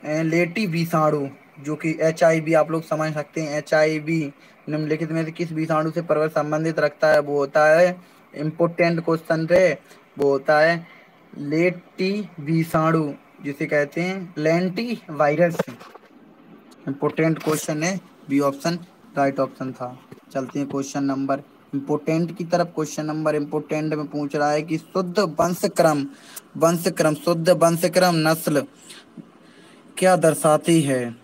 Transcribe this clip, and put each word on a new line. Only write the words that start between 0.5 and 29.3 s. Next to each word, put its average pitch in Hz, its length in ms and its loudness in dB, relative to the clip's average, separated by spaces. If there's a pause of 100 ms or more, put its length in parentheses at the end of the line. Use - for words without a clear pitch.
विषाणु, 156 600 0 (320)
जो 147 160 -6
कि 156 260 -4
एचआईवी 160 520 2
आप 156 180 4
लोग 160 120 -4
समझ 156 300 -4
सकते 151 280 -6
हैं, 151 160 -4
एचआईवी 156 760 0 (360)
निम्नलिखित 156 420 -2
में 160 140 -2
से 160 60 -10
किस 170 200 -6
विषाणु 156 400 -2
से 170 100 -4
परिवार 156 280 0
संबंधित 156 500 -2
रखता 147 280 0
है? 156 120 6
वो 143 180 -2
होता 151 420 4
है 180 220 4 (340)
important 170 720 0
question 160 460 -2
है, 156 280 4 (380)
वो 143 140 2
होता 139 280 2
है 165 280 2 (500)
leti 175 920 -2 (100)
विषाणु, 160 760 0 (300)
जिसे 143 220 -6
कहते 147 360 -2
हैं 185 360 -6
लेंटी 180 720 -2
वायरस। 151 480 0 (1300)
important 151 560 -2
question 156 400 -2
है, 185 280 -4 (180)
बी 139 100 2
ऑप्शन 143 400 -2 (380)
राइट 139 220 0
ऑप्शन 135 320 -4
था। 127 280 -12 (340)
चलते 135 260 -6
हैं 139 80 -4
क्वेश्चन 139 360 -6
नंबर 135 380 -2 (340)
इंपॉर्टेंट 160 600 -2
की 180 60 -6
तरफ। 170 240 0
क्वेश्चन 156 380 -6
नंबर 156 300 -2
इंपॉर्टेंट 151 580 -4
में 151 140 -6
पूछ 147 280 -6
रहा 147 160 2
है 151 100 0
कि 160 160 -4
शुद्ध 180 420 -4
वंश 175 460 -2
क्रम, 151 420 2 (500)
वंश 165 300 2
क्रम, 165 260 2
शुद्ध 165 360 0
वंश 165 360 4
क्रम 180 300 4
नस्ल 156 500 0 (1300)